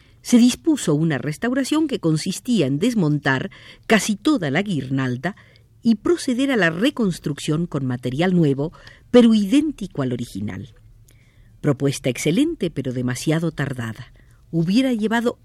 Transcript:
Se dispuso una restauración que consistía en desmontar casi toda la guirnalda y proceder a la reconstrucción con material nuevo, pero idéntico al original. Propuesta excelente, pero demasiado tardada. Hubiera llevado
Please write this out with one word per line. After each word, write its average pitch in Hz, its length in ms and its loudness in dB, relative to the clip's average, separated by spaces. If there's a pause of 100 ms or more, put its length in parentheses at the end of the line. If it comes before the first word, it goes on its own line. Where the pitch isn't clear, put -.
(240)
Se - 140 4
dispuso 247 560 2
una 151 260 2
restauración 262 680 -2
que 240 120 -4
consistía 170 640 0
en 139 140 0
desmontar 151 720 0 (360)
casi 214 320 0
toda 202 340 0
la 156 100 0
guirnalda 131 760 -4 (440)
y 233 140 4
proceder 277 560 0
a 254 60 2
la 175 120 2
reconstrucción 170 960 -2
con 139 200 -4
material 127 500 -2
nuevo, 147 380 2 (360)
pero 233 240 8
idéntico 214 680 0
al 131 100 -2
original. 104 640 -8 (880)
Propuesta 139 480 -2
excelente, 190 600 -2
pero 131 220 -6
demasiado 151 600 -2
tardada. 123 580 -8 (400)
Hubiera 190 400 2
llevado 214 540 -2